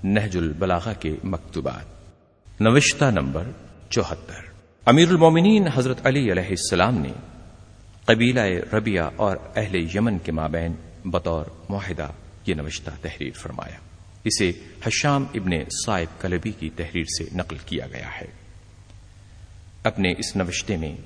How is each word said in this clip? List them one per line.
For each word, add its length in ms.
نہج 320
البلاغہ 540
کے 240
مکتوبات، 600
نوشتہ 440
نمبر 400
چوہتر۔ 540
امیر 220
المومنین 680
حضرت 320
علی 260
علیہ 160
السلام 500
نے 140
قبیلہ 680
ربیہ 260
اور 200
اہل 400
یمن 220
کے 140
مابین 400
بطور 400
معاہدہ 400
یہ 80
نوشتہ 360
تحریر 320
فرمایا۔ 440
اسے 280
حشام 380
ابن 160
صائب 340
کلبی 320
کی 180
تحریر 340
سے 200
نقل 200
کیا 260
گیا 280
ہے۔ 60
اپنے 340
اس 180
نوشتے 400
میں 300